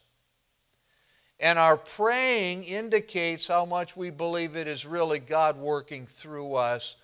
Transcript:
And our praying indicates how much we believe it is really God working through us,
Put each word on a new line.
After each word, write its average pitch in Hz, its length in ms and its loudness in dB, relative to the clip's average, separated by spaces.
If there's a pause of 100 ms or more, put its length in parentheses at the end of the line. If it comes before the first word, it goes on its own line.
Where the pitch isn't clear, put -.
(1400)
And 165 180 6
our 160 180 8
praying 214 840 0
indicates 190 880 -2
how 175 160 2
much 175 320 -4
we 180 140 -8
believe 165 440 -4
it 160 140 -6
is 143 180 -8
really 160 320 0
God 151 380 2
working 143 500 -6
through 143 480 -10
us, 120 500 0